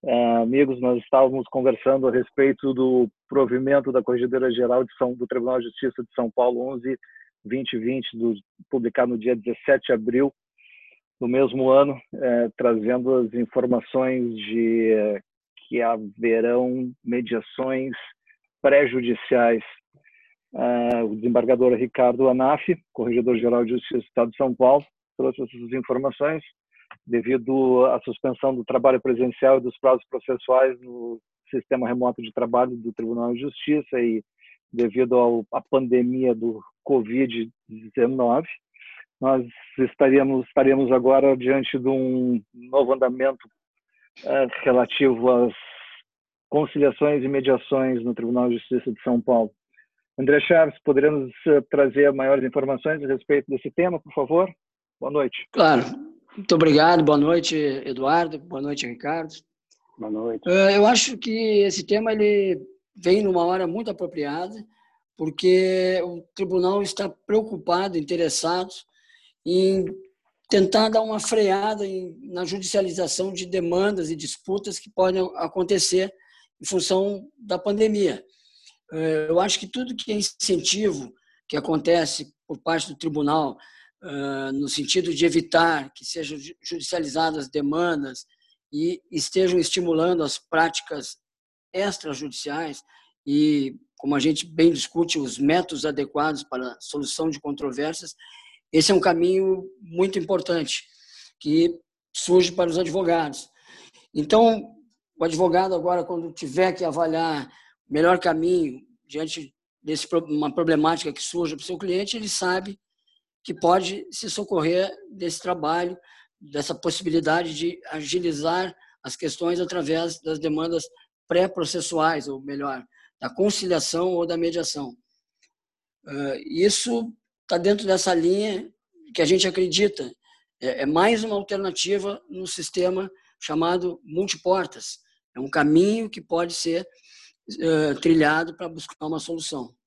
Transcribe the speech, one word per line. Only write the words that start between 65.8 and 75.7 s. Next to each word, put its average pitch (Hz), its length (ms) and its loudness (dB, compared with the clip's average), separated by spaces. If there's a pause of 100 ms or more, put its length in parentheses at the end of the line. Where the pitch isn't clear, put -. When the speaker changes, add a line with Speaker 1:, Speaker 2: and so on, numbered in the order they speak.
Speaker 2:
o 175 180 -10 (140)
tribunal 185 480 0
está 196 260 -6
preocupado, 190 880 -2
interessado 170 720 -2 (760)
em 190 400 2 (640)
tentar 202 420 4
dar 220 120 2
uma 220 180 -4
freada 208 640 0
em, 185 320 -8 (160)
na 180 140 -6
judicialização 190 880 -4
de 180 140 -10
demandas 180 640 -2
e 165 40 -4
disputas 190 600 -8
que - 140 -18
podem 185 360 0 (100)
acontecer 180 760 -2 (480)